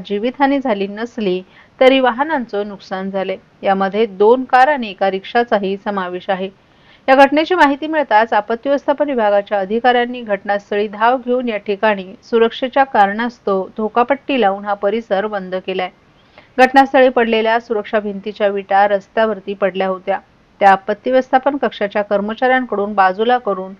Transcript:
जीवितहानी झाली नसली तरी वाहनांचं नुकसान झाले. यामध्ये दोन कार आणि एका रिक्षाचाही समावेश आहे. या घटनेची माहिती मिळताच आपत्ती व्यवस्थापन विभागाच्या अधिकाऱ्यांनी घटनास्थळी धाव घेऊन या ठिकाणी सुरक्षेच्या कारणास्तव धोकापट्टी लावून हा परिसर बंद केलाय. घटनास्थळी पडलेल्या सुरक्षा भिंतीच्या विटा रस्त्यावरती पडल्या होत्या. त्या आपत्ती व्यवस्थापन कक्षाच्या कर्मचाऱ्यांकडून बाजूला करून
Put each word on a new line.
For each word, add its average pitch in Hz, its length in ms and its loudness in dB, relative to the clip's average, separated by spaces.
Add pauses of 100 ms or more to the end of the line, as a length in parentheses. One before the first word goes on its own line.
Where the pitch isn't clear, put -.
जीवितहानी 262 540 -2
झाली 208 280 -4
नसली 202 540 -6 (380)
तरी 262 200 6
वाहनांचं 240 680 -2
नुकसान 190 420 -10
झाले. 190 280 -6 (260)
यामध्ये 196 420 0
दोन 214 380 2
कार 254 240 4
आणि 262 220 -2
एका 196 220 -2
रिक्षाचाही 202 720 -2
समावेश 180 440 -6
आहे. 190 200 -4 (600)
या 262 60 6
घटनेची 294 400 4
माहिती 294 320 2
मिळताच 262 460 0
आपत्ती 233 360 -2
व्यवस्थापन 285 400 -2
विभागाच्या 208 500 0
अधिकाऱ्यांनी 240 600 0
घटनास्थळी 208 680 -4
धाव 220 300 0
घेऊन 247 320 -2
या 214 80 -4
ठिकाणी 202 480 -2 (180)
सुरक्षेच्या 240 600 0
कारणास्तव 208 840 0 (120)
धोकापट्टी 247 640 -2
लावून 202 240 0
हा 208 80 -2
परिसर 202 540 -2
बंद 190 280 -6
केलाय. 185 340 -6 (680)
घटनास्थळी 262 520 4
पडलेल्या 226 500 0
सुरक्षा 214 400 -4
भिंतीच्या 202 480 -4
विटा 196 400 2
रस्त्यावरती 202 640 -2
पडल्या 190 340 -2
होत्या. 185 320 -4 (400)
त्या 196 120 6
आपत्ती 202 400 -2
व्यवस्थापन 262 460 0
कक्षाच्या 202 440 -4
कर्मचाऱ्यांकडून 214 920 -2
बाजूला 196 440 2
करून 190 420 -6